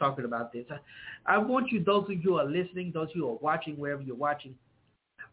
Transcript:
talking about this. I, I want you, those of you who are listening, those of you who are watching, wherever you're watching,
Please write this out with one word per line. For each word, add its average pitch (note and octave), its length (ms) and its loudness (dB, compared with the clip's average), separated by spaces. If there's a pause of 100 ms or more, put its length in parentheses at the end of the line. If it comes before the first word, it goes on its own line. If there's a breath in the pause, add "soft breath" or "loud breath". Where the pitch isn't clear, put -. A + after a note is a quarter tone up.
talking C3+ 240 0
about A#2 280 -4
this. A#2+ 160 -8
I, - 680 -2
I - 20 6
want B3+ 320 2
you, G3+ 140 2
those G3+ 220 6
of G3+ 40 -4
you F#3 100 -2
who F3 180 4
are D3 60 4
listening, F3 480 -2
those D#3+ 180 -2
of - 40 -12
you F3 80 -2
who B2+ 80 0
are A2+ 100 -4
watching, D#3 360 0
wherever C#3+ 260 -4
you're B2+ 140 -6
watching, C#3+ 400 -2 (760 loud breath)